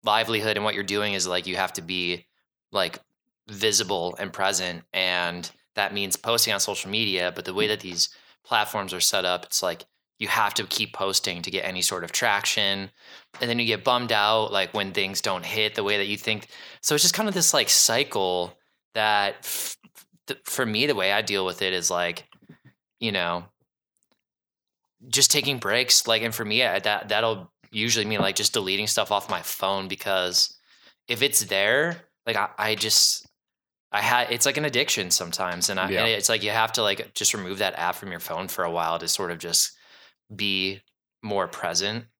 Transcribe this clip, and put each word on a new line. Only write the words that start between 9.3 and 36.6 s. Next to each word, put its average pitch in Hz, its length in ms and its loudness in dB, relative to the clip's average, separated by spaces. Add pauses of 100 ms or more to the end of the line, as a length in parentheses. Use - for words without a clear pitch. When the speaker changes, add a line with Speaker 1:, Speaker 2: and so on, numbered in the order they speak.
Speaker 1:
it's - 180 -2
like, 87 220 -4 (340)
you 107 100 -4
have 107 260 2
to 107 120 -2
keep - 260 -2
posting 95 500 -2
to 92 80 -8
get 92 140 -4
any 92 180 -4
sort 90 220 -2
of 85 80 -10
traction. 101 760 0 (500)
And 120 100 -2
then 120 80 0
you 117 80 0
get 107 180 0
bummed 123 280 2
out, 107 400 4
like, 95 200 0
when 98 200 -2
things 98 280 -2
don't 92 240 -4
hit 107 300 -2
the 110 100 -2
way 104 140 2
that 101 80 0
you 104 100 -4
think. 107 300 -4 (360)
So - 120 2
it's 147 80 4
just 170 120 4
kind 214 140 0
of 190 60 -2
this, 170 180 4
like, 127 160 4
cycle 95 880 2 (380)
that 104 460 2
f-, - 360 -6 (520)
th-, 135 160 -8
for - 200 -2
me, 110 220 2
the 143 80 2
way 98 180 2
I 104 100 4
deal 98 220 0
with 92 180 -4
it 92 100 0
is, 90 180 0
like, 87 380 -2 (720)
you 113 100 -2
know, 87 340 0 (1600)
just 131 220 6
taking 135 280 2
breaks. 113 480 2
Like, 113 160 4
and 113 120 -2
for 113 100 -4
me, 113 200 2
I, 98 140 2
that, 101 300 0
that'll 107 440 0 (180)
usually 113 340 0
mean, 107 160 0
like, 95 160 2
just - 160 0
deleting 98 340 0
stuff 104 240 0
off 101 180 0
my 90 140 -2
phone, 95 460 -2
because 92 680 0 (520)
if 117 140 0
it's 139 240 2
there, 123 560 2 (240)
like, 113 100 -2
I, 101 200 0
I 110 200 0
just, - 500 2 (640)
I 104 80 0
ha-, 123 300 2
it's 120 160 2
like 139 100 2
an 151 80 0
addiction 120 460 0
sometimes. 87 600 -2
And 95 100 -2
I, 98 100 0
Speaker 2:
Yeah. 92 140 0
Speaker 1:
and 113 60 4
it's 104 180 0
like, 110 140 2
you 104 80 -2
have 113 240 0